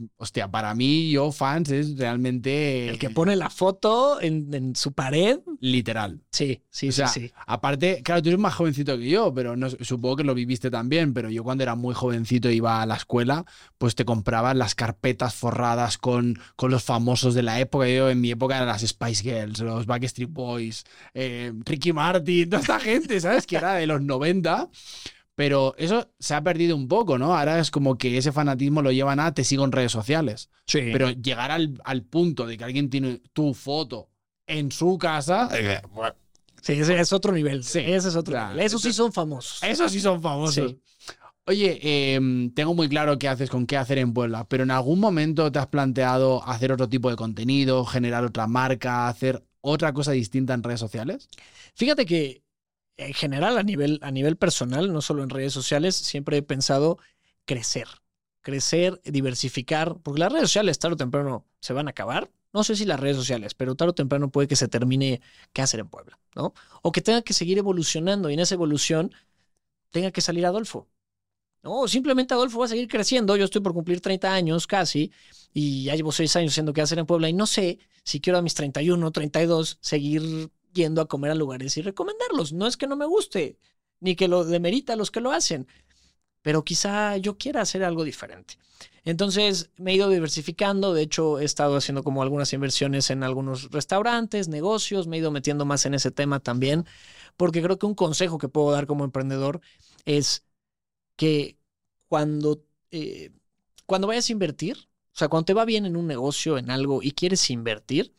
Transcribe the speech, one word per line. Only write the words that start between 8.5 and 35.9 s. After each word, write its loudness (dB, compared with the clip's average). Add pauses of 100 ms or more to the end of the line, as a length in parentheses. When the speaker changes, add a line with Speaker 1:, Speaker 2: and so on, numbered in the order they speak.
Speaker 1:
jovencito 0
que -4
yo, 4
pero -2
no, -2
supongo -2
que 0
lo 2
viviste -2
también, 0
pero -2
yo -4
cuando -2
era -2
muy -4
jovencito 2
iba 2
a 0
la -2
escuela, 0 (320)
pues 0
te 0
compraban 2
las 0
carpetas -2
forradas 0
con, 0 (200)
con 0
los 2
famosos 2
de 2
la 0
época. 2
Yo, 4
en 2
mi 2
época 0
eran 0
las -2
Spice -4
Girls, -4
los -4
Backstreet -4
Boys, -8 (300)
eh, -6 (100)
Ricky 0
Martin, 2
toda 0
esta 0
gente, 0
¿sabes? 2
Que -2
era 0
de 0
los 2
noventa. 0 (680)
Pero 2
eso 0
se -4
ha 0
perdido 2
un -2
poco, 4
¿no? 4
Ahora 2
es 2
como 2
que 2
ese 2
fanatismo 2
lo 4
llevan 2
a 0
"te 0
sigo 2
en 2
redes 2
sociales". -2 (160)
Speaker 2:
Sí. 2 (120)
Speaker 1:
Pero 2
llegar -2
al, -2
al -4
punto 0
de -8
que -12
alguien -2
tiene -2 (120)
tu 2
foto -6 (380)
en -2
su 2
casa, 0
eh, 0 (140)